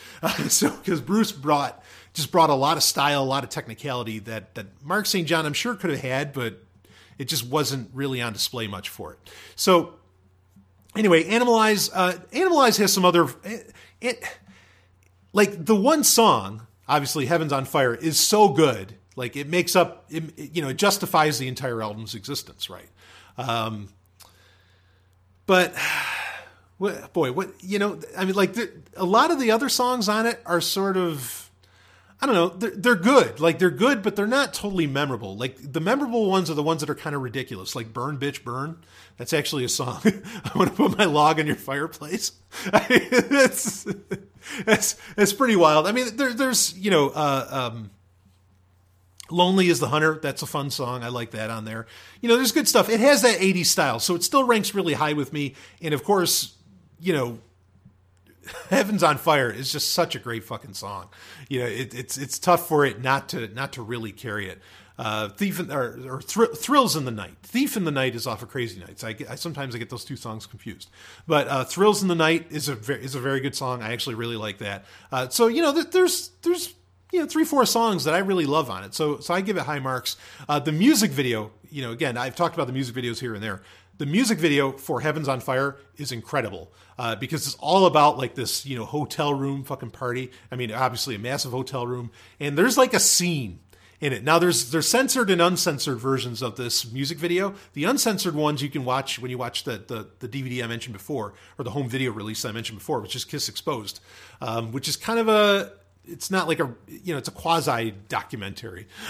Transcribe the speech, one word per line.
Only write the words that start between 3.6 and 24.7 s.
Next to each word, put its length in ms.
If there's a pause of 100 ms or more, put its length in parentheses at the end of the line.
that, 340
that 120 (160)
Mark 220
Saint 240
John, 160
I'm 80
sure, 220
could 160
have 100
had, 320
but 260 (600)
it 100
just 180
wasn't 460
really 300
on 100
display 340
much 220
for 240
it. 60 (360)
So, 400 (1000)
anyway, 280
Animalize, 680
uh, 220 (180)
Animalize 460
has 140
some 120
other, 240 (160)
it, 280 (280)
it, 240 (1120)
like, 320
the 100
one 260
song, 640 (220)
obviously, 380
Heaven's 260
on 140
Fire, 280
is 240
so 300
good, 460 (200)
like, 220
it 120
makes 280
up, 320
it, 160 (140)
it, 180
you 60
know, 80
it 80
justifies 600
the 100
entire 340
album's 320
existence, 560
right? 180 (480)
Um, 540 (1500)